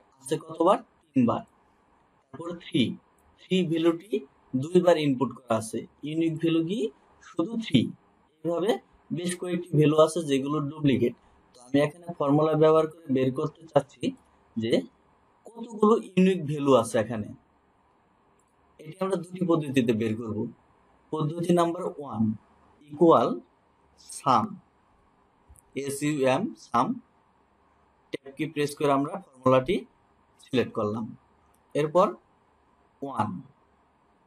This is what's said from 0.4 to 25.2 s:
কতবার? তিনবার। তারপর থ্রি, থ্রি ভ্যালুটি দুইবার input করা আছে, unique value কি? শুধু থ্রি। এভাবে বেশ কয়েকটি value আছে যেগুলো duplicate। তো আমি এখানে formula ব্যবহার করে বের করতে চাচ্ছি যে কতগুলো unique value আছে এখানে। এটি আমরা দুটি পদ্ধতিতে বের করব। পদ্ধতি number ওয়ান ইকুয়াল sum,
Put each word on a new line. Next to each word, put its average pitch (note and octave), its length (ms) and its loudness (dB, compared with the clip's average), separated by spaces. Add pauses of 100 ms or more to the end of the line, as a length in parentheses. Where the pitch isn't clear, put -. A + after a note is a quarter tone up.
কতবার? F3 340 2 (340)
তিনবার। A#2 300 2 (840)
তারপর E3+ 260 -12 (140)
থ্রি, D3 180 0 (580)
থ্রি F#3 160 -2 (140)
ভ্যালুটি E3 400 -2 (520)
দুইবার F3 320 4 (100)
input B2 320 0
করা - 240 -2
আছে, A2+ 180 -8 (280)
unique D#3+ 340 -2
value E3 280 0
কি? A3 100 -4 (500)
শুধু C#4 240 -4 (120)
থ্রি। A#2 160 2 (600)
এভাবে E3+ 280 -2 (400)
বেশ F3 200 -6 (100)
কয়েকটি F3+ 280 -6 (100)
value D3+ 260 4
আছে D#3+ 140 -2 (100)
যেগুলো C#3 280 0 (120)
duplicate। C#3 440 0 (400)
তো - 120 -20
আমি C3 200 -2
এখানে E3+ 220 -8 (120)
formula D3+ 420 2
ব্যবহার D#3 300 6
করে - 160 -20 (100)
বের C3 200 2
করতে D3+ 240 -8 (100)
চাচ্ছি - 320 0 (520)
যে A2+ 180 -2 (760)
কতগুলো A3+ 460 0 (140)
unique F#3 320 2 (100)
value C#3+ 220 0 (100)
আছে A2+ 220 -2
এখানে। A2 240 -8 (1500)
এটি D3+ 240 -18
আমরা F#3+ 200 -2
দুটি F#3 260 -8
পদ্ধতিতে C3+ 520 2
বের A2 180 -2
করব। G#2+ 180 -8 (760)
পদ্ধতি D#3+ 460 -2
number E3+ 240 0 (140)
ওয়ান A#2 260 -6 (680)
ইকুয়াল D3+ 380 6 (880)
sum, A2+ 260 2 (1400)